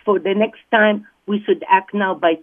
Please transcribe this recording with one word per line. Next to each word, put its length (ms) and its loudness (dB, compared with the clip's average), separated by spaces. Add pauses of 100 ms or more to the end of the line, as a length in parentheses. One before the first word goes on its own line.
for 140 0
the 160 -2
next 240 -2 (100)
time, 380 2 (180)
we 180 -2
should 240 0
act 260 0
now 200 -2
by 300 0